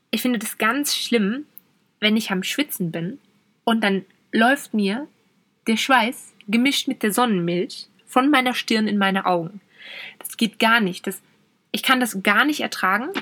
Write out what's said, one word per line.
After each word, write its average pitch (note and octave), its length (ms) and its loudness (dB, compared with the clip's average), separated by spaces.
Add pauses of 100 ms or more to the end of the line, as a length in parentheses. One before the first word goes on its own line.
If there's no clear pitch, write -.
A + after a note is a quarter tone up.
ich A3 120 -4
finde B3 180 -2
das - 180 -8
ganz C4 380 0
schlimm, A#3 500 0 (540)
wenn G#3+ 160 4
ich A3 160 -2
am F#3 120 -2
Schwitzen F#3+ 480 -4
bin F3 280 -8 (460)
und A3+ 180 2
dann G3 220 0 (260)
läuft B3 420 2
mir G#3+ 340 -2 (600)
der A3+ 100 2
Schweiß B3 540 0 (160)
gemischt A#3+ 400 2
mit C4 160 -4
der G#3 100 0
Sonnenmilch F#3+ 760 0 (180)
von C4 240 2
meiner B3+ 240 2
Stirn A3 340 0
in G#3 100 0
meine F#3+ 280 2
Augen. F3+ 360 -2 (580)
Das - 180 -14
geht - 220 -2
gar A3+ 200 4
nicht. F#3 280 -2
Das, G3 140 -8 (500)
ich - 120 -6
kann C4 160 4
das A3 240 -2
gar G#3+ 220 4
nicht D4+ 140 0
ertragen G#3+ 500 -2 (120)